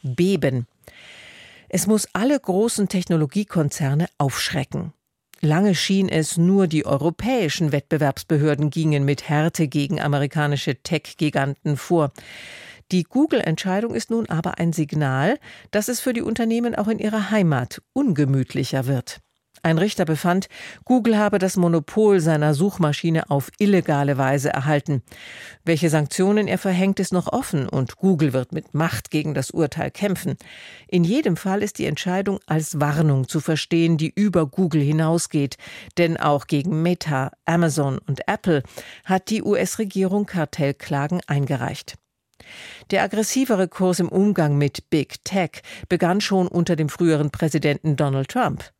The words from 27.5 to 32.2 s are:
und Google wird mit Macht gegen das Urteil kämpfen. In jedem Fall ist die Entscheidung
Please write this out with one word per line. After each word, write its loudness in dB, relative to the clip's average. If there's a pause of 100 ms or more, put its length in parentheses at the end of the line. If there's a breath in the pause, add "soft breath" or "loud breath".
und -2
Google 2
wird -2
mit -10
Macht -4
gegen -2
das -4
Urteil -2
kämpfen. -4 (480 loud breath)
In 2
jedem 2
Fall -2
ist -6
die -4
Entscheidung -2